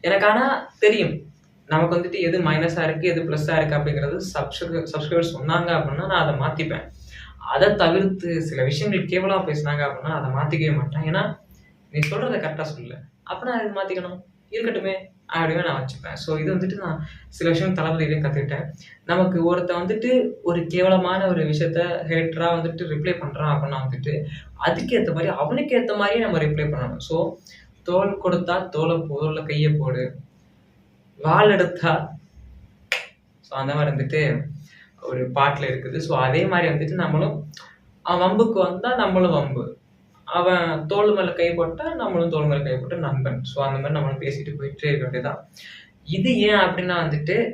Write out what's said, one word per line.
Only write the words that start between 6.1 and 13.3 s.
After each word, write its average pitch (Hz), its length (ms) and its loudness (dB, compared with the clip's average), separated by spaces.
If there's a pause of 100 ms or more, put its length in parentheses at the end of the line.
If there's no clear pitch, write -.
அதை 147 140 0
மாத்திப்பேன். 156 460 -4 (680)
அதை 175 240 6
தவிர்த்து 170 680 2
சில 131 220 -2
விஷயங்கள் 190 400 0
கேவலமா 190 400 0
பேசினாங்க 147 380 -2
அப்படின்னா 143 320 -4
அதை 139 160 -4
மாத்திக்கவே 151 460 0
மாட்டேன். 151 260 -2
ஏன்னா 180 220 0 (680)
நீ 147 80 -2
சொல்றதை 196 380 -2
கரெக்டா 156 260 -6
சொல்லல, 139 300 -12 (280)
அப்ப 185 220 -10